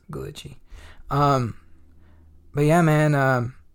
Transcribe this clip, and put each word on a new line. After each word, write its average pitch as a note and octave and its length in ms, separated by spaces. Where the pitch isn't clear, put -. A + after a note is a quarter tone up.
glitchy. - 460
Um, C#3 480
but D3 80
yeah, D#3+ 200
man, D3+ 340
um, C3 400